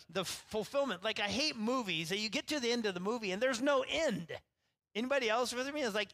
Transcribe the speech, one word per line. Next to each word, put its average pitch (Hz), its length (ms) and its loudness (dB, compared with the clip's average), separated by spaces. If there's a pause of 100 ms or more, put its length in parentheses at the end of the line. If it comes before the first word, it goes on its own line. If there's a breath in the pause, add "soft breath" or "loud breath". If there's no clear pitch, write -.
the 175 140 -2
fulfillment." 214 800 -2
Like, 220 160 0
I 208 80 2
hate 269 280 0
movies 208 540 0
that 202 100 0
you 214 100 -2
get 262 180 -2
to 302 120 0
the 233 120 2
end 240 140 2
of 196 80 0
the 180 60 -2
movie 208 320 -2
and 196 100 0
there's 254 200 2
no 277 280 4
end. 240 420 0 (600)
Anybody 254 360 2
else 233 240 2
with 262 200 -2
me? 302 80 -2
It's 226 120 0
like, 208 200 0